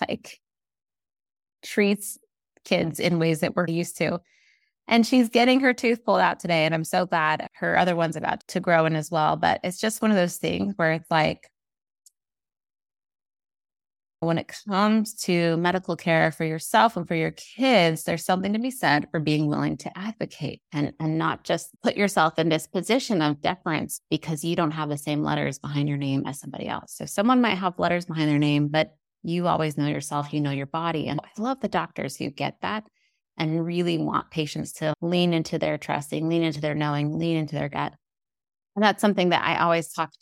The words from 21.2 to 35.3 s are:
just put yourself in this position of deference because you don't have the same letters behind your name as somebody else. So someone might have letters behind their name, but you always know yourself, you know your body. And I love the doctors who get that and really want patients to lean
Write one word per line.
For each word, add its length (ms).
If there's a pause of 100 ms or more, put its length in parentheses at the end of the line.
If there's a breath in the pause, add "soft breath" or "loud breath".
just 260 (120)
put 160
yourself 400
in 100
this 200
position 560
of 180
deference 580 (120)
because 320
you 120
don't 160
have 180
the 80
same 260
letters 340
behind 320
your 80
name 300
as 120
somebody 280
else. 260
So 140
someone 340
might 160
have 220
letters 260
behind 240
their 80
name, 300
but 260 (300)
you 240
always 300
know 100
yourself, 460
you 80
know 100
your 140
body. 420
And 120
I 220
love 180
the 80
doctors 480
who 140
get 320
that 240 (520)
and 280
really 320
want 340
patients 420
to 280
lean 320